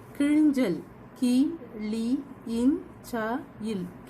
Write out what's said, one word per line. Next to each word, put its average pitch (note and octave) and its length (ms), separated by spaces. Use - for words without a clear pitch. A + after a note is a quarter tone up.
கிழிஞ்சல். C#4+ 640
கி, C4 360
லி, A3+ 440
இன், B3 340
சா, A#3 380
இல். G#3 240